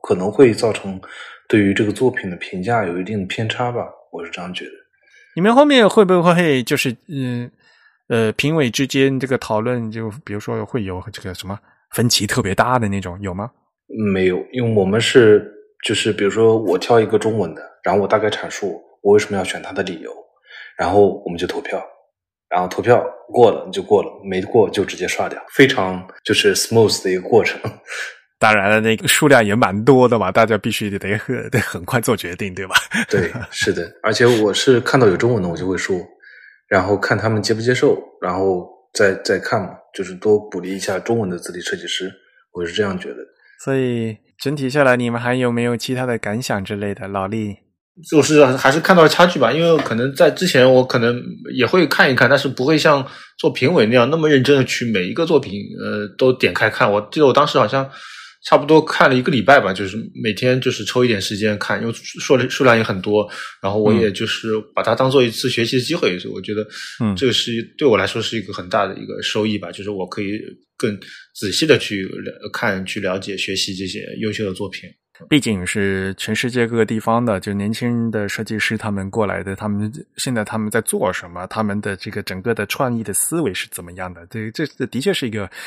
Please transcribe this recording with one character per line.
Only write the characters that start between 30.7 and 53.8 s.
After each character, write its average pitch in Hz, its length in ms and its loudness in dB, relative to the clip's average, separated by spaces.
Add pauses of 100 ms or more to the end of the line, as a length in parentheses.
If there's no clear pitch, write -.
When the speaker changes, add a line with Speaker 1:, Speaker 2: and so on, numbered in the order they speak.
Speaker 2:
得， 98 100 -4 (500)
得 113 100 0
很 - 260 -6
快 123 160 0
做 113 160 0
决 90 180 -10
定， 95 180 -8
对 95 140 -8
吧？ 95 80 -2 (320)
Speaker 1:
对， 92 240 0 (200)
是 - 200 -2
的。 87 180 -6 (120)
而 110 100 0
且 120 140 2 (160)
我 104 120 2
是 120 280 4
看 - 180 0
到 123 80 6
有 92 80 4
中 117 180 0
文 107 80 0
的 90 60 -2
我 85 80 -6
就 87 100 -8
会 92 120 -2
说， - 180 -4 (720)
然 95 160 2
后 98 140 0
看 - 200 -2
他 110 120 -2
们 107 120 0
接 113 120 -2
不 110 80 -2
接 123 120 0
受， 123 240 2 (220)
然 90 160 -4
后 92 320 -2 (260)
再， 98 200 2 (100)
再 95 160 0
看 107 220 -2
嘛， 90 80 -8 (240)
就 98 100 -8
是 92 120 -12
多 104 220 2 (120)
鼓 92 100 -10
励 92 160 -8
一 98 40 -8
下 95 200 -4
中 117 200 -2
文 101 100 -4
的 87 80 -6
字 87 160 -12
体 90 80 -12
设 95 160 -6
计 85 100 -14
师， 92 240 -8 (400)
我 87 140 -8
是 82 80 -8
这 107 100 0
样 95 160 -4
觉 - 100 -12
得。 - 80 -14 (460)
Speaker 2:
所 135 140 -2
以 117 400 -2 (220)
整 135 140 -4
体 135 160 -4
下 143 140 2
来， 123 140 6
你 120 120 -2
们 117 120 -4
还 123 140 -2
有 123 140 0
没 120 140 0
有 120 140 0
其 127 180 -6
他 127 100 -4
的 120 120 -2
感 107 240 -6
想 107 240 -4
之 107 100 -6
类 101 180 -4
的？ 95 140 -10
老 98 200 -4
厉。 107 280 -6 (540)
Speaker 3:
就 156 120 6
是 147 240 6
还 131 260 4
是 156 80 0
看 190 160 4
到 170 80 8
了 151 60 8
差 - 160 6
距 180 140 0
吧， 117 120 2
因 151 100 0
为 165 220 4
可 - 120 -6
能 127 200 -2
在 156 160 6
之 180 160 -2
前 131 240 6
我 127 140 6
可 131 120 0
能 120 240 0 (320)
也 127 120 2
会 175 220 4
看 165 240 4
一 123 40 0
看， 120 140 4
但 139 80 6
是 135 100 -4
不 127 180 -4
会 156 120 4
像 143 280 2 (320)
做 151 140 0
评 131 220 0
委 131 120 4